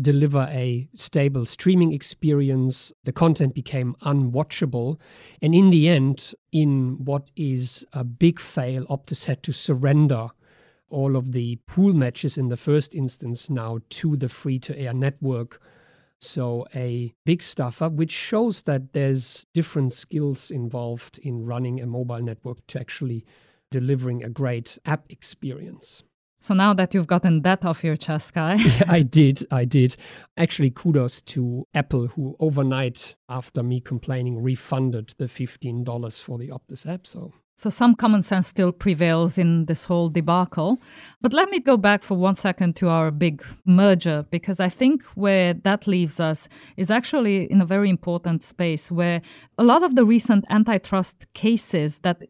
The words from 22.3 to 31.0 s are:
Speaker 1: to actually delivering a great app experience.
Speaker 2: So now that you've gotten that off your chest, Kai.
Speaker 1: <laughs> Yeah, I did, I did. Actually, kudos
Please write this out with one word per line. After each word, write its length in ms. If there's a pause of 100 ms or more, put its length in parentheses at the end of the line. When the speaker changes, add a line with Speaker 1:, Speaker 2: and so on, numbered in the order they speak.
Speaker 1:
to 100
actually 480 (460)
delivering 500
a 60
great 560
app 260
experience. 920 (340)
Speaker 2:
So 160
now 200
that 200
you've 140
gotten 340
that 220
off 180
your 140
chest, 380
Kai. 200
Speaker 1:
<laughs> 40
Yeah, 280
I 160
did, 480
I 140
did. 320 (400)
Actually, 340
kudos 520